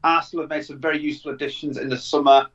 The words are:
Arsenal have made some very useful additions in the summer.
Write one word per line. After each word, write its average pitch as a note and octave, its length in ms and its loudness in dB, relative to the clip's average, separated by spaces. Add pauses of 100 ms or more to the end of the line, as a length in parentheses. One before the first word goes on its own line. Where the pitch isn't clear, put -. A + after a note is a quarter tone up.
Arsenal E3 420 0
have D3+ 60 -12
made D3+ 140 -6
some C#3 160 -16
very D3+ 180 -2
useful D3 340 -6
additions C#3 440 -8
in C3+ 140 -6
the B2 80 -4
summer. C#3 560 4